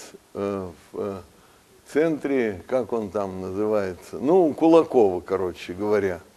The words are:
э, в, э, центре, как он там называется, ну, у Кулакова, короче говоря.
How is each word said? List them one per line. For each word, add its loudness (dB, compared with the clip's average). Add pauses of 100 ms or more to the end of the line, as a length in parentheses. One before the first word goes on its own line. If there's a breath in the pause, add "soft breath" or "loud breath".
(340)
э, -6 (240)
в, -12
э, -6 (760 soft breath)
центре, 0
как -2
он -4
там -6
называется, -4
ну, 4
у -2
Кулакова, 4
короче -4
говоря. 0 (180)